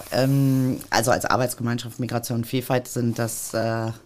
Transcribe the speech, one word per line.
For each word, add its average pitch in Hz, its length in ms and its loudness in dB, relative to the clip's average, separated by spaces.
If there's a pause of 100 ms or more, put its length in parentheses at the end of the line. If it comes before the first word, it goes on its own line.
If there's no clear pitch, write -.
(140)
ähm, 131 680 4 (100)
also 117 220 2
als - 140 2
Arbeitsgemeinschaft 117 760 -2
Migration 117 380 -2
und 117 100 -2
Vielfalt 127 400 -2
sind 117 320 -2
das, - 340 -4
äh, 113 380 0 (140)